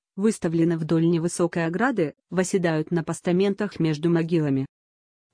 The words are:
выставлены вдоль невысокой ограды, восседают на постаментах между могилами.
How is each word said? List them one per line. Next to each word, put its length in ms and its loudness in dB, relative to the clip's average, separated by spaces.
выставлены 600 0
вдоль 320 2
невысокой 560 0
ограды, 480 -2
восседают 600 0
на 120 0
постаментах 760 -2
между 320 0
могилами. 560 0